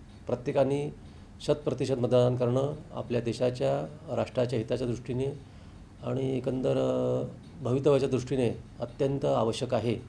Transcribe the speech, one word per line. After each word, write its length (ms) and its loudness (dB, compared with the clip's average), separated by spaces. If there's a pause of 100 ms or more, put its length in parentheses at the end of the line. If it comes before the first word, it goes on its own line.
(260)
प्रत्येकाने 760 0 (360)
शतप्रतिशत 520 0
मतदान 440 4
करणं 360 2 (200)
आपल्या 280 -2
देशाच्या, 800 0 (180)
राष्ट्राच्या 420 0
हिताच्या 280 -2
दृष्टीने 380 -2 (800)
आणि 320 0
एकंदर, 340 0
अ, 540 2 (400)
भवितव्याच्या 440 4
दृष्टीने 500 2 (220)
अत्यंत 440 -2
आवश्यक 500 2
आहे. 200 2 (140)